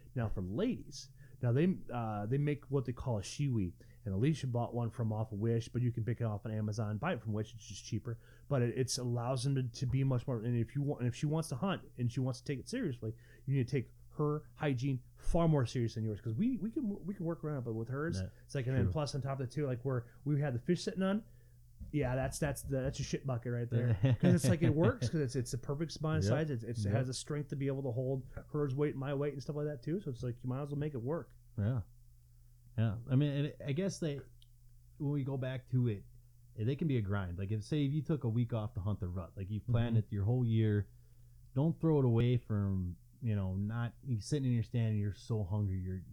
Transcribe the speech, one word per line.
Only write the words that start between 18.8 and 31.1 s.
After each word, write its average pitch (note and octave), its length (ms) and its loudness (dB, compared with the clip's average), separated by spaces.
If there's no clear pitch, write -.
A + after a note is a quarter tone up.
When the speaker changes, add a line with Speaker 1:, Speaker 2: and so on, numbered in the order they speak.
Speaker 2:
true. F2+ 80 2
Speaker 1:
plus D3 220 -2
on C3 60 -2
top C3+ 200 -4
of B2 60 -4
it - 40 -8
too, D3+ 140 -2
like, B2+ 180 -2
where B2+ 220 0
we C#3+ 160 2
had C#3+ 160 0
the A#2 40 0
fish F3 240 0
sitting F#3+ 200 -2
on, G3+ 180 2
yeah, C3 240 0
that's, C3 240 -2
that's C#3+ 220 -2
the, C3+ 160 -2
that's B2+ 220 -2
your C3+ 60 -2
shit - 220 -4
bucket B2 240 -2
right A#2+ 180 -2
there. A#2 320 2
Speaker 2:
<laughs> B2+ 200 4
Speaker 1:
'Cause A#2 140 8
it's C3+ 120 2
like, D3 160 4
it D3+ 100 6
works, F#3 360 4
'cause D#3+ 100 0
it's, C3+ 160 -2
it's B2 160 -2
the B2 60 -2
perfect D3 340 -4
spine D#3 300 0
Speaker 2:
Yep. G2 80 4
Speaker 1:
size. D3+ 200 2
It's, A#2 140 -2
it's, A2+ 220 -2
it G2 40 0
Speaker 2:
Yep. G2+ 80 4
Speaker 1:
has C3 120 0
a B2 40 -4
strength D3 360 -6
to D3 80 -6
be C3+ 100 -2
able C3+ 160 -2
to C3 80 -2
hold C3 320 0
hers D3 220 0
weight, D3 200 2
my C3+ 180 -4
weight, C#3+ 200 0
and C#3 80 -8
stuff D3 160 -8
like D3+ 80 -2
that D3 180 -6
too. E3 160 -2
So D3 120 -6
it's A#2+ 120 -8
like, B2 200 -2
you C3 60 -4
might B2+ 120 -2
as D3 80 -6
well D3 100 -4
make D3 140 -2
it A#2 80 -6
work. D3 280 -6